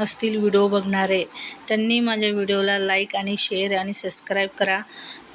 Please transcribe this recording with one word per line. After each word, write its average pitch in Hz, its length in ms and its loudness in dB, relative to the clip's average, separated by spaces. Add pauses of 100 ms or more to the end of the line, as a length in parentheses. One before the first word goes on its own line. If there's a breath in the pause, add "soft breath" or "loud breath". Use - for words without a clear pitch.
असतील 214 360 0
व्हिडिओ 202 320 4
बघणारे, 190 540 2 (460 loud breath)
त्यांनी 220 320 2
माझ्या 220 320 2
व्हिडिओला 202 460 2
लाईक 196 380 0
आणि 196 220 -2
शेअर 196 380 0
आणि 190 160 -4
सबस्क्राईब 196 560 -2 (100)
करा, 190 220 0 (540 loud breath)